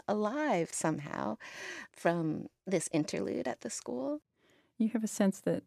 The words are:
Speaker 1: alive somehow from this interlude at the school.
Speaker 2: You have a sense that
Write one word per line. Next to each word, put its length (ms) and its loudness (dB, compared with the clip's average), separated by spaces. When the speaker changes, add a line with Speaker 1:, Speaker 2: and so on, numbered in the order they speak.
Speaker 1:
alive 640 2
somehow 680 -2
from 560 0
this 280 0
interlude 540 0
at 140 -4
the 80 -6
school. 520 -4
Speaker 2:
You 120 4
have 140 0
a 40 0
sense 340 2
that 240 0